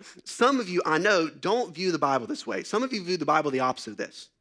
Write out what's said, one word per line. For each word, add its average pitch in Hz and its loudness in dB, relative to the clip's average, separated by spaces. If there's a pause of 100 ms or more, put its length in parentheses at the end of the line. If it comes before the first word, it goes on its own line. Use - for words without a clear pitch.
(260)
some 262 2
of 190 -4
you, 175 0
I 156 2
know, 180 4
don't 175 -2
view 180 -2
the 156 -2
Bible 135 2
this - -8
way. 190 -4
Some 214 -2
of 262 -4
you 202 -6
view 175 -2
the 151 -6
Bible 151 2
the 131 -2
opposite 127 -2
of 101 -12
this. - -12 (120)